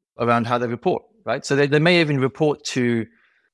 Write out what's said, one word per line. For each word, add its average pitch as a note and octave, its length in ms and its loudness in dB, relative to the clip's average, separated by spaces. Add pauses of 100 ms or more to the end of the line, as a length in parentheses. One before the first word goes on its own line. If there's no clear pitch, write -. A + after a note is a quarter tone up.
(180)
around A#2 280 0
how B2 120 0
they A#2+ 80 -4
report, A#2 360 -4 (220)
right? A2+ 200 -4
So C#3 120 -2
they, C#3+ 100 4
they C#3+ 120 2
may E3+ 220 4
even D3 200 0
report C#3 440 -2
to A#2+ 420 -2 (480)